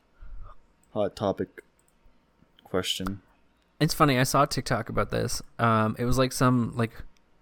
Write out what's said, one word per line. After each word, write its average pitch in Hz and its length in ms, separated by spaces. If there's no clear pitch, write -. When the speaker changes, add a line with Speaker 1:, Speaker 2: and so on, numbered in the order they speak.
Speaker 1:
Hot 101 240
topic 98 460
question. 95 580
Speaker 2:
It's 151 120
funny. 143 240
I 127 60
saw 139 200
a 147 40
TikTok 127 400
about 110 240
this. 113 300
Um, 110 400
it 120 60
was, 123 120
like, 131 140
some, 127 460
like, 117 160